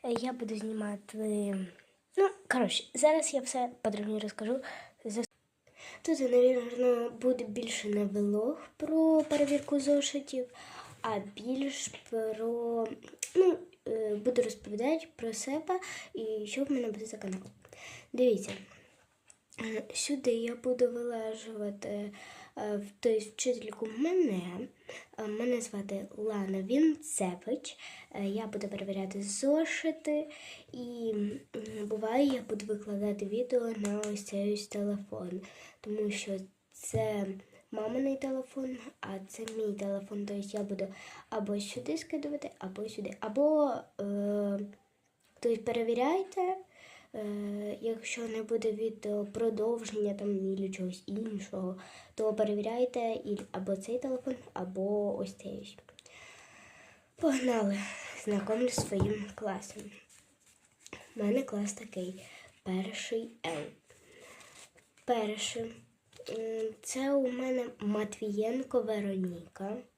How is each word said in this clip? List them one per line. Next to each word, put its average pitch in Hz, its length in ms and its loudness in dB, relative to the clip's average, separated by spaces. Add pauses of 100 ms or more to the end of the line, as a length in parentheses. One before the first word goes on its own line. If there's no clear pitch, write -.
Е, 247 180 -2
я 254 120 -2
буду 226 240 -4
знімати, 214 600 -6 (960)
ну, 392 120 6 (220)
коротше, 240 340 2 (100)
зараз 302 400 6
я 262 60 4
все 247 300 -2 (120)
подробніше 208 400 -2
розкажу. 220 380 -2 (440)
За-, 226 180 -2 (800)
тут 311 180 2
я, 262 80 4
навірно, 247 840 6
буде 254 340 2
більше 214 440 -4
не 208 160 4
влог 208 560 2 (160)
про 311 520 6
перевірку 285 520 4
зошитів, 277 680 2 (560)
а 220 160 0 (180)
більш 269 520 -2
про, 226 1000 0 (460)
ну, 359 240 8 (300)
е, 220 280 0
буду 240 260 4
розповідати 226 760 0
про 226 160 -4
себе 311 480 -2 (340)
і 220 320 -4
що 262 180 0
в 285 80 0
мене 240 180 2
буде 208 160 -6
за 214 100 -10
канал. 190 240 -6 (720)
Дивіться, 240 380 6 (1080)
е, 220 220 -2 (120)
сюди 262 380 0
я 233 220 0
буду 247 360 2
вилажувати, 220 1000 -4 (680)
е, 208 180 -2
в-, 202 240 -6
тобто 226 180 4
вчительку 220 760 -2
мене. 240 720 2 (500)
Е, 220 80 -4
мене 233 340 0
звати 196 460 -6 (100)
Лана 202 460 0
Вінцевич. 254 1160 2 (360)
Е, 202 100 -4
я 208 220 -2
буду 202 220 -4
перевіряти 196 540 -4
зошити 302 1040 2 (440)
і, 240 420 -4
м, 214 720 -4
буває, 220 400 4
я 262 220 2
буду 208 180 -2
викладати 208 600 -2
відео 233 500 2
на 208 240 0
ось 208 240 -2
цей 202 300 0
ось 202 120 -4
телефон, 202 760 -4 (400)
тому 208 300 -2
що 196 220 -4 (400)
це 214 540 0 (440)
маминий 254 460 0
телефон, 262 600 -4 (220)
а 196 180 -6 (100)
це - 140 -10 (140)
мій 214 160 2
телефон. 202 540 -2
Тобто 202 320 -4
я 208 40 0
буду 196 240 -2 (440)
або 202 300 0
сюди 247 380 -4
скидувати, 294 600 -4
або 190 300 -6
сюди. 196 220 -4 (100)
Або, 277 540 6 (260)
е, 202 580 0 (840)
тобто 226 220 2
перевіряйте, 269 920 2 (580)
е, 208 680 -4
якщо 226 480 -4
не 220 140 -4
буде 220 300 2
відео 208 520 -2
продовження 214 880 0
там, 196 380 0
або 190 160 0
чогось 185 380 -4
іншого, 196 720 -4 (380)
то 214 200 2
перевіряйте 220 640 2
і-, 220 400 -2 (120)
або 196 240 0
цей 220 220 -4
телефон, 262 360 -2 (180)
або 196 640 0
ось 196 180 -4
цей 196 280 -10
ось. - 140 -16 (1400)
Погнали! 247 600 4 (460)
Знакомлю 214 440 2
зі - 120 2
своїм 202 440 2 (100)
класом. 202 480 -8 (1300)
У 214 80 -2
мене 240 180 4
клас 208 300 -2
такий. 185 500 -8 (400)
Перший 202 680 -4 (160)
Л. 156 180 -4 (1400)
Перший. 226 680 0 (580)
М, 220 520 -2
це 269 300 0
у 262 200 4
мене 254 320 0 (160)
Матвієнко 214 1000 0
Вероніка. 196 920 -2 (220)